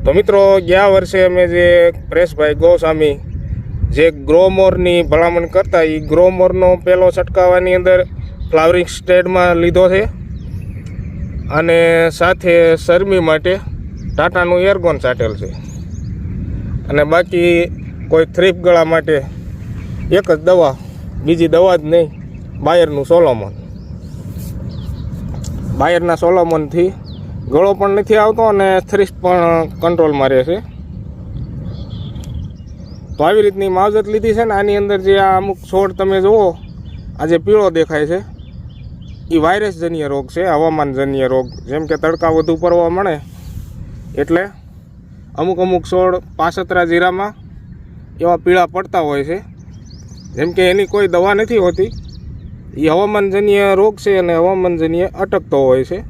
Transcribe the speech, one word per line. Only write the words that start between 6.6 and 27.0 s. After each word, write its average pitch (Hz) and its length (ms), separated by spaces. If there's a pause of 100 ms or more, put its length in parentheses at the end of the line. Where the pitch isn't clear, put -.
પહેલો 185 260
છંટકાવ 180 420
આની 180 260
અંદર 180 200 (500)
ફ્લાવરિંગ 165 460
સ્ટેજમાં 180 680
લીધો 175 320
છે 196 100 (1500)
અને 165 220 (380)
સાથે 180 360 (320)
શરમી 180 440
માટે 156 240 (600)
ટાટાનું 175 460 (100)
એર્ગોન 170 320
છાંટેલ 123 360
છે 95 100 (1400)
અને 147 220
બાકી 175 400 (580)
કોઈ 160 260
થ્રીપ 180 300
ગળા 170 260
માટે 160 240 (1000)
એક 196 120
જ 160 80 (100)
દવા, 170 280 (500)
બીજી 165 300
દવા 180 220
જ 151 140
નહીં, 170 160 (560)
બાયરનું 151 480
સોલોમોન. 123 420 (2250)
બાયરના 170 440
સોલોમોનથી 170 680 (640)